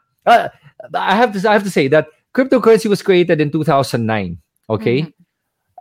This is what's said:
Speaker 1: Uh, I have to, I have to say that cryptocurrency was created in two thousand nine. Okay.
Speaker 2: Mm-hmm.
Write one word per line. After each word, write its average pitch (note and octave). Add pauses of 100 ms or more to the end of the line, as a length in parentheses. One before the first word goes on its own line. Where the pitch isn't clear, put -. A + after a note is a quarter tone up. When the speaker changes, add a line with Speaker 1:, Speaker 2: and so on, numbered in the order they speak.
(260)
Speaker 1:
Uh, G3+ (460)
I F#3+
have A#3
to, G3+ (100)
I G#3+
have G#3
to G3
say D#3+
that D3+ (280)
cryptocurrency A#3
was G3
created F3
in D3
two D#3
thousand C3+
nine. G2+ (320)
Okay. A#2
Speaker 2:
Mm-hmm. D#3+ (720)